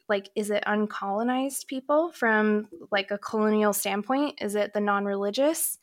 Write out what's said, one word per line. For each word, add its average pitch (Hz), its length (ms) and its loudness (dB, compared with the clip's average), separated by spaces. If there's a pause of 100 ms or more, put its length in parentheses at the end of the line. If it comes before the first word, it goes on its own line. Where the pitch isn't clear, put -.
like, 202 260 -2
is 208 140 -2
it 208 160 -2
uncolonized 214 1000 -2
people 294 460 0
from, 214 560 2 (220)
like, 196 200 0
a 202 80 -4
colonial 214 560 2
standpoint? 208 640 -2
Is 202 140 -4
it 208 180 -2
the 214 80 -2
non-religious? 202 1040 0